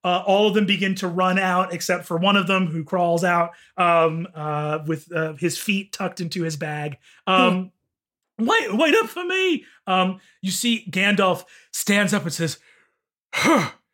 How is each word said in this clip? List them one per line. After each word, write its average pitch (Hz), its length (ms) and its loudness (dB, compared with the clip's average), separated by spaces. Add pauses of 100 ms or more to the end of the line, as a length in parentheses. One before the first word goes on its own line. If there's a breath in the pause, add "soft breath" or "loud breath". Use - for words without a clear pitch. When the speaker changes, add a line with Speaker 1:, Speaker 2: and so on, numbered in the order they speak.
Speaker 1:
uh, 180 220 0
all 202 220 4
of 190 60 0
them 208 120 2
begin 190 300 0
to 185 120 -6
run 185 300 0
out, 185 340 0
except 175 340 -4
for 170 100 -4
one 196 200 2
of 190 120 2
them 190 180 2
who 160 180 -4
crawls 175 380 0
out, 175 300 2 (240 soft breath)
um, 170 580 2
uh, 151 520 -4
with, 160 260 -6
uh, 160 220 -4
his 165 240 -2
feet 196 340 -4
tucked 185 280 -6
into 170 220 -6
his 160 140 -4
bag. 147 420 -8 (280 soft breath)
Um, 185 440 2 (680)
Speaker 2:
Hmm. 226 80 0
Speaker 1:
"Wait, 440 280 0
wait 285 220 4
up 453 120 2
for 359 160 -10
me!" 370 400 0 (220 soft breath)
Um, 185 340 0 (200 soft breath)
you 190 100 -6
see 226 400 -2
Gandalf 190 540 2 (280 soft breath)
stands 202 400 2
up 202 100 0
and 156 100 -6
says, 165 260 -4 (760 soft breath)
"Huh, 240 360 2 (240)